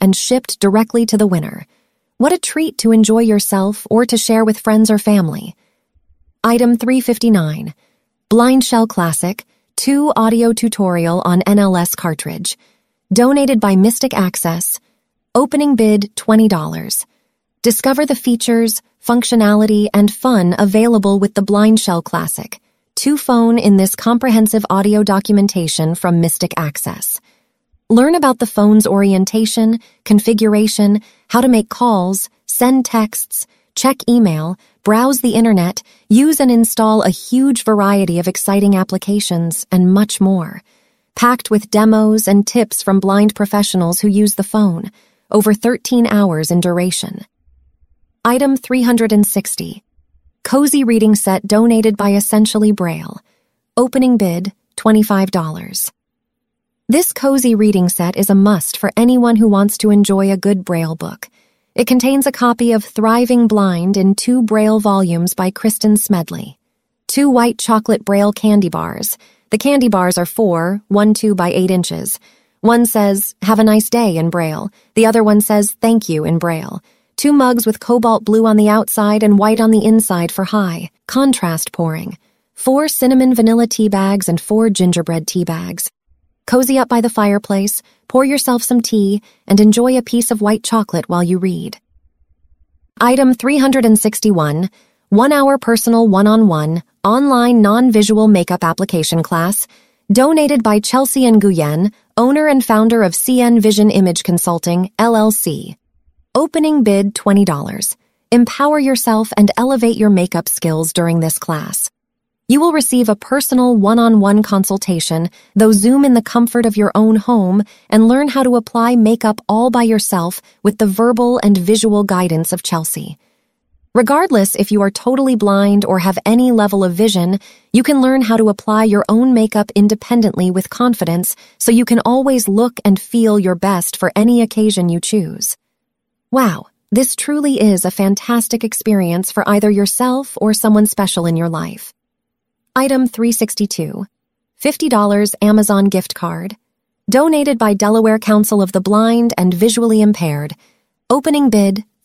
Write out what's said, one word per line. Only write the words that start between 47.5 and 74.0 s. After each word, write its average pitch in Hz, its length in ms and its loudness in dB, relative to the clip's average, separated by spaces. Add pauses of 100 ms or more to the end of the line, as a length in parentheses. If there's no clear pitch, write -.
Item 262 320 0
three 254 260 -4
hundred 226 300 0
and 208 140 4
sixty. - 560 -8 (640)
Cozy 277 400 2
reading 214 300 2
set 196 320 -2
donated 220 500 2
by 202 160 0
Essentially 214 580 0
Braille. 165 480 -6 (580)
Opening 247 420 2
bid, 185 340 -2 (240)
twenty-five 214 540 2
dollars. 165 600 -8 (960)
This 320 280 0
cozy 262 400 0
reading 202 340 2
set 185 280 -4
is 196 120 -2
a 196 60 2
must 196 420 2
for - 180 -4
anyone 240 420 2
who 220 120 4
wants 202 300 2
to 214 120 0
enjoy 196 400 2
a 196 60 0
good 190 280 -2
Braille 165 300 -4
book. - 340 -14 (460)
It 240 120 -2
contains 262 400 0
a 269 60 0
copy 240 400 0
of 214 120 0
Thriving 233 640 2
Blind 196 480 0
in 196 180 2
two 247 280 0
Braille 214 380 2
volumes 185 520 0
by 185 180 -4
Kristen 214 460 0
Smedley. 170 640 -4 (480)
Two 285 240 0
white 240 280 0
chocolate 220 460 -2
Braille 202 280 0
candy 208 360 0
bars. 160 480 -8 (320)
The 220 100 -2
candy 269 300 0
bars 180 300 2
are 175 80 -2
four, 185 640 -2
one 208 260 4
two 208 200 0
by 180 180 0
eight 185 180 0
inches. - 500 -4 (400)
One 233 240 2
says, 202 560 -2
"Have 202 180 0
a 220 60 4
nice 214 240 2
day" 214 300 0